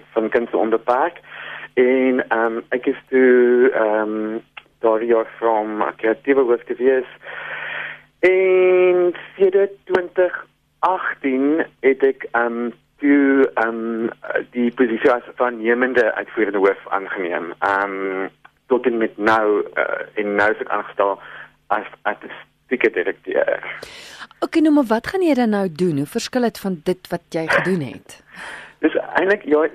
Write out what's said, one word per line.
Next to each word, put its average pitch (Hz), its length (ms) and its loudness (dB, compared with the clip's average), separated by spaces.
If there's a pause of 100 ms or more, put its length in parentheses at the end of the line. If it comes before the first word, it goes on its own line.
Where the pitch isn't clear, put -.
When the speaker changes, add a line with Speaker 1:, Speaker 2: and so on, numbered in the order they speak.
(120)
Speaker 1:
van 113 180 -2
Kunste 117 280 0
Onbeperk. 120 640 0 (520)
En, 131 560 2
ehm, 113 400 0
ek 123 160 -4
is 135 120 0 (120)
toe, 123 640 6
ehm, 107 680 -2 (400)
daardie 113 340 2
jaar 113 140 2 (100)
from 107 460 -2 (120)
kreatiewe 135 460 0
hoof 120 240 2
gewees. 127 400 0 (1120)
En 185 920 4 (240)
sedert 196 340 2 (120)
twintig 180 600 -2 (340)
agtien 147 840 0 (140)
het 135 240 2
ek, 135 280 0
ehm, 117 380 -2 (280)
toe, 139 560 4
ehm, 113 560 -2 (420)
die 120 200 0
posisie 120 400 2
as 120 120 0 (140)
waarnemende 120 760 0
uitvoerende 101 440 -4
hoof 95 320 2
aangeneem. 92 720 -6
Ehm, 98 680 -2 (400)
tot 123 180 0
en 117 120 0
met 113 200 -2
nou, 104 560 2
eh, 78 100 -2 (300)
en 104 220 -4
nou 104 160 2
is 104 80 -6
ek - 80 -8
aangestel 101 520 -4 (480)
as 104 180 -2 (160)
artistieke - 880 -4
direkteur. - 920 -4 (600)
Speaker 2:
Okay, 330 220 -2
nou, 311 120 4
maar 285 140 4
wat 220 200 -2
gaan 381 140 -4
jy 320 120 4
dan 240 160 2
nou 202 220 0
doen? 160 260 0
Hoe 143 80 -2
verskil - 360 -4
dit 220 180 -2
van 185 240 -6
dit 185 260 -4
wat 170 200 -6
jy 160 180 -4
gedoen 165 340 0
het? - 420 -14 (560)
Speaker 1:
Dis 160 160 0 (200)
eintlik, 196 280 2
ja, 151 320 2